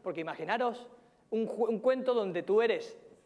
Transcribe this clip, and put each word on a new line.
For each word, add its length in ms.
porque 200
imaginaros 640
un 160
ju-, 220
un 100
cuento 340
donde 300
tú 180
eres 380